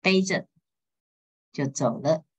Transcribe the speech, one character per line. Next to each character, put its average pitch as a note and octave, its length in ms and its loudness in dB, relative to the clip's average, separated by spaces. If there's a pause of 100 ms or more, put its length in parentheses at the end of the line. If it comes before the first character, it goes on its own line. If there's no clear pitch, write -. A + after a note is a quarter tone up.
背 F#3+ 200 4
着 F#3+ 280 -4 (1040)
就 C#3+ 140 -2
走 A#2+ 340 -2
了 D#3 240 0 (140)